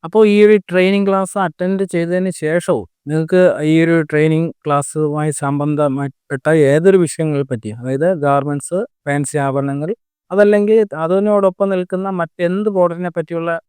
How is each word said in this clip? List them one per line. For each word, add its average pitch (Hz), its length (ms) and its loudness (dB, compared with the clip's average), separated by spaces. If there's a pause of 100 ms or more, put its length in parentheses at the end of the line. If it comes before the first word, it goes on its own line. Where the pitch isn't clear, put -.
അപ്പോൾ 220 180 2 (100)
ഈ 208 120 4
ഒരു 214 120 6 (140)
ട്രെയിനിങ് 190 380 2
ക്ലാസ് 190 300 -2
അറ്റൻഡ് 185 540 -4
ചെയ്തതിന് 180 480 -2
ശേഷവും 156 460 -2 (220)
നിങ്ങൾക്ക് 160 340 2 (300)
ഈ - 20 4 (100)
ഒരു 165 100 2 (160)
ട്രെയിനിങ് 156 400 0 (140)
ക്ലാസ്സുമായി 151 680 -2 (100)
സംബന്ധപ്പെട്ട 143 1040 -2 (220)
ഏതൊരു 175 340 4
വിഷയങ്ങളെ 147 480 -4
പറ്റി, 113 180 -8 (100)
അതായത് 135 280 -2 (140)
ഗാർമെന്റ്സ്, 143 580 -2 (240)
ഫാൻസി 143 420 -2
ആഭരണങ്ങൾ, 139 460 -4 (380)
അതല്ലെങ്കിൽ 208 500 4 (240)
അതിനോടൊപ്പം 196 720 0
നിൽക്കുന്ന 185 360 -6
മറ്റെന്ത് 180 600 -4
പ്രോഡക്റ്റിനെ 175 460 -2
പറ്റിയുള്ള 165 360 -6 (160)